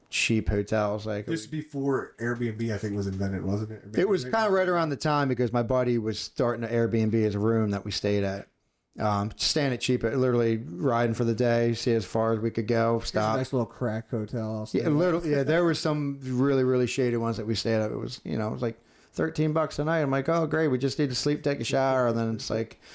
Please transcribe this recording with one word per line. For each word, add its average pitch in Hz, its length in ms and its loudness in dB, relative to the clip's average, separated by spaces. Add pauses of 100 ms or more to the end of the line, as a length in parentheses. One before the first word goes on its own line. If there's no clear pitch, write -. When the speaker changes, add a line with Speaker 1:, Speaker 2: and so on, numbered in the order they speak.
Speaker 1:
cheap - 400 0
hotels. 104 580 0
Like, 104 200 -4
Speaker 2:
This 110 200 -4
before 139 720 -4
Airbnb, 117 540 -2
I 101 60 -2
think, 104 180 -4
was 98 100 -2
invented, 95 380 -2
wasn't 104 280 -2
it? 107 120 -16
Or - 20 -16
maybe 107 140 -2
Speaker 1:
It 190 80 2
was 175 160 0
Speaker 2:
maybe 127 120 -6
Speaker 1:
kinda 220 140 2
right 185 180 2
around 170 200 2
the 143 80 -2
time 147 320 2
because 123 240 0
my 120 100 2
buddy 123 360 2
was 107 200 -2
starting 120 480 -2
to 110 60 -4
Airbnb 113 400 2
his 107 240 2
room 110 360 2
that 98 120 -2
we 101 60 -8
stayed 101 340 0
at. 98 240 -6 (500)
Um, 104 380 0
staying 139 380 0
at 117 80 -4
cheap, 123 220 0
literally 120 520 2
riding 120 580 0
for 120 100 0
the 117 100 2
day, 117 400 2
see 117 180 0
as 113 140 2
far 113 260 0
as 110 80 0
we 113 100 0
could 110 160 -2
go, 113 260 2
Speaker 2:
Here's 113 120 0
a - 40 -8
Speaker 1:
stop. 107 280 0
Speaker 2:
nice 131 160 -4
little 123 140 0
crack 113 420 -6
hotel, 110 520 -4
I'll 110 60 -6
stay - 120 -2
Speaker 1:
Yeah, - 80 -2
Speaker 2:
at. 160 60 2
Speaker 1:
little, 170 340 0
yeah, 143 160 2
there 156 220 2
were 170 100 2
some 143 480 -2
really, 131 420 2
really 127 220 4
shady 120 320 0
ones 113 180 -2
that 110 100 -6
we 110 80 0
stayed 113 280 0
at. 107 80 -2
It 113 80 -6
was, 117 260 -10
you - 140 -4
know, 107 100 -2
it 123 40 -4
was, 131 100 -6
like, 113 180 -4 (320)
thirteen 160 400 0
bucks 156 260 -2
a 151 60 0
night. 165 160 0
I'm 139 100 0
like, 139 200 0
"Oh, 165 160 2
great, 156 220 0
we 131 100 2
just 131 200 -2
need 147 120 2
to 123 40 -4
sleep, 147 280 -2
take 143 180 0
a 117 40 -4
shower," 131 440 2
and 113 80 2
then 113 200 0
it's, - 120 -8
like, 113 320 -4 (140)